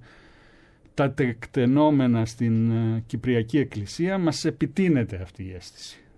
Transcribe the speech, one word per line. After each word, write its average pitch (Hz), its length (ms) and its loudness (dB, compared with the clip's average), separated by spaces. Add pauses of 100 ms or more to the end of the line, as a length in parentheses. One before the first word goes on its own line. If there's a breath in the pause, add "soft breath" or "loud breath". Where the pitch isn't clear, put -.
(920 soft breath)
τα 139 180 0
τεκτενόμενα 131 1120 2
στην, 113 460 0
ε, 113 340 0
Κυπριακή 117 520 -2
Εκκλησία, 143 600 -2
μας 165 280 -2
επιτείνεται 147 760 0
αυτή - 220 -14
η 92 100 -12
αίσθηση. - 460 -18 (180)